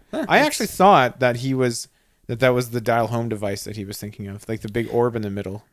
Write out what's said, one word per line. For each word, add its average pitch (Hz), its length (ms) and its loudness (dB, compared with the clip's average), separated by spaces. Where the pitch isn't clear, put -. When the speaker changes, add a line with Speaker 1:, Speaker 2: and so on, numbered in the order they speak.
Speaker 1:
Huh, 294 160 -4
Speaker 2:
I 196 120 4
Speaker 1:
that's 294 80 4
Speaker 2:
actually 262 200 -4
thought 165 540 4
that 123 160 2
he 135 160 -2
was, 127 340 0
that 120 140 -6
that 131 80 6
was 123 220 0
the 120 100 -2
dial 117 260 2
home 117 220 -4
device 104 340 -6
that 104 140 -10
he 98 80 -8
was 104 120 -12
thinking 104 300 -12
of, 101 220 -14
like, 110 120 -6
the 113 100 -10
big 117 200 -2
orb 120 240 2
in 110 60 -4
the 104 80 -4
middle. 98 440 -8